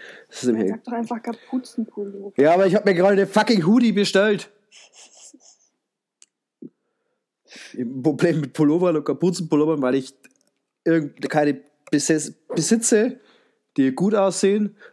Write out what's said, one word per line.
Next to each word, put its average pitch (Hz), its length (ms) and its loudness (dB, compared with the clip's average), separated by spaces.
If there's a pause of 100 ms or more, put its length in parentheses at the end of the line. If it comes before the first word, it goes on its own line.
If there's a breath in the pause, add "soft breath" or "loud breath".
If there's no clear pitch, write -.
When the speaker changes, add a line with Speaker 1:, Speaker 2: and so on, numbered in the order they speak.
(300 loud breath)
Speaker 1:
Das - 140 -14
ist 123 60 0
nämlich 110 200 0
Speaker 2:
Sag 226 140 -8
doch 240 100 -12
einfach 233 300 -8
Kapuzenpullover. 208 1160 -8
Speaker 1:
Ja, 151 140 4
aber 190 140 4
ich 180 80 2
hab 208 100 0
mir 196 80 4
gerade 185 200 4
eine 196 120 2
fucking 214 400 2
Hoodie 226 260 4
bestellt. 202 600 0 (3250 loud breath)
Ich - 60 -10
hab 120 80 -6
ein 131 160 -8
Problem 160 380 0
mit 131 120 -8
Pullovern 160 440 2
und - 80 -4
Kapuzenpullovern, 156 760 0
weil 127 140 0
ich 131 180 -6 (720)
irgend-, 165 440 -2
keine 147 320 0 (300)
beses-, 151 420 0 (200)
besitze, 226 680 0 (580 soft breath)
die 135 160 2
gut 196 220 0
aussehen 202 600 0 (180 loud breath)